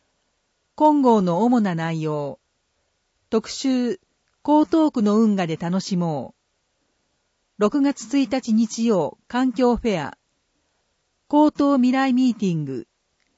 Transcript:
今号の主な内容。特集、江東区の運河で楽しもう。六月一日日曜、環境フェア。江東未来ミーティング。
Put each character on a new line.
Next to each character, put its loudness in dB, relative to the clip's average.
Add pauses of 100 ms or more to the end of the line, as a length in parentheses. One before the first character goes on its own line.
(760)
今 4
号 4
の 0
主 2
な 0
内 -4
容。 -6 (920)
特 -4
集、 -2
江 -14 (680)
東 2
区 -2
の 2
運 2
河 -2
で -6
楽 -4
し -4
も -4 (1200)
う。 -12
六 0
月 -2
一 0
日 -4
日 0
曜、 0 (100)
環 -2
境 2
フ -4
ェ -2
ア。 -12 (1120)
江 4
東 0
未 2
来 0
ミ 2
ー -14
テ -2
ィ -2
ン -4
グ。 -10 (500)